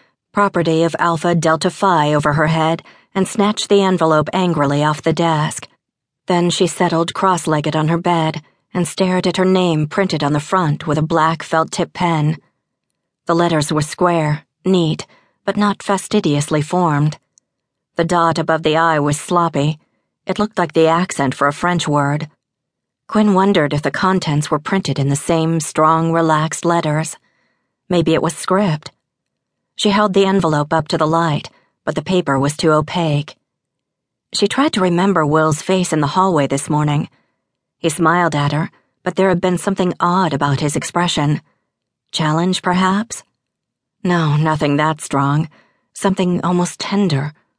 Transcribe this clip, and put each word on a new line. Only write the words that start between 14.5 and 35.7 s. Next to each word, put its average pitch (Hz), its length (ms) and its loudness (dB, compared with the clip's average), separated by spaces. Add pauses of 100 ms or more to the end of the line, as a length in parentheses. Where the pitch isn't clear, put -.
neat, 170 420 0 (380)
but 196 100 -2
not 202 260 0
fastidiously 156 800 0
formed. 151 560 0 (800)
The 170 80 2
dot 165 340 2
above 160 260 0
the 156 120 2
I 160 240 2
was 147 180 0
sloppy. 156 600 -2 (460)
It 190 140 -4
looked 208 180 -4
like 170 160 -2
the 160 140 4
accent 160 460 0
for 143 140 0
a 143 60 0
French 175 340 -2
word. 147 400 -2 (800)
Quinn 214 260 2
wondered 185 380 2
if 147 100 -2
the 143 100 -2
contents 170 600 -2
were 151 80 0
printed 151 400 -2
in 139 80 0
the 143 80 0
same 165 460 0
strong, 160 500 2
relaxed 160 540 0
letters. 160 500 0 (720)
Maybe 160 260 2
it 156 80 2
was 165 140 -2
script. 185 560 -2 (840)
She 208 140 0
held 208 220 2
the 196 120 4
envelope 165 480 0
up 160 160 0
to 175 80 0
the 156 100 0
light, 160 420 0 (360)
but 151 100 -4
the 151 180 -6
paper 147 240 0
was 143 200 -2
too 160 160 2
opaque. 156 640 -2 (960)
She 202 160 0
tried 285 240 0
to 196 80 0
remember 180 440 2
Will's 156 360 2
face 185 320 0